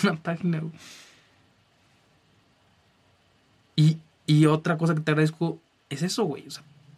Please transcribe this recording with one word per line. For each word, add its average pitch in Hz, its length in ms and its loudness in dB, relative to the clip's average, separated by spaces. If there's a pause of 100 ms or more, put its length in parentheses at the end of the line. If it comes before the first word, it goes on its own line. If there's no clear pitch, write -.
una 180 180 0
página, 170 380 -4
güey". 160 120 -10 (3000)
Y, 156 220 4 (280)
y 151 200 6
otra 156 320 0
cosa 165 160 0
que 156 60 -2
te 156 100 -2
agradezco 156 480 -2 (320)
es 143 120 -10
eso, 196 220 -4
güey. 147 220 -6
O - 40 -20
sea, - 120 -18 (360)